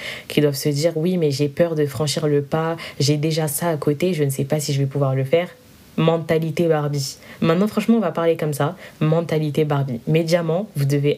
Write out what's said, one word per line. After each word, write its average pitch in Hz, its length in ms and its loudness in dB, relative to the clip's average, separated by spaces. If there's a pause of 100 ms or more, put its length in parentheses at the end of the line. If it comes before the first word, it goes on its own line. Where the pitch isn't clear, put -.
(280)
qui - 120 0
doivent 143 140 4
se 151 140 -4
dire : « 151 280 0
Oui, 180 200 0
mais 151 160 2
j'ai 143 160 0
peur 165 260 0
de 151 120 0
franchir 151 420 -2
le 143 120 2
pas, 160 360 -2 (240)
j'ai 147 160 2
déjà 156 320 -2
ça 170 200 -4
à 160 80 0
côté, 151 380 0
je 151 80 0
ne 139 80 0
sais 135 140 -4
pas 151 160 -2
si 147 120 -4
je 139 60 0
vais 139 80 0
pouvoir 135 300 0
le 135 80 0
faire. » 170 240 0 (500)
Mentalité 165 720 2
Barbie. 147 480 -2 (240)
Maintenant, 170 280 2
franchement, 220 280 2
on 226 40 2
va 175 120 0
parler 165 240 2
comme 156 160 -2
ça. 147 240 -2 (240)
Mentalité 156 640 2
Barbie. 139 420 -2
Médiamment, 165 680 0
vous 143 80 0
devez 143 340 2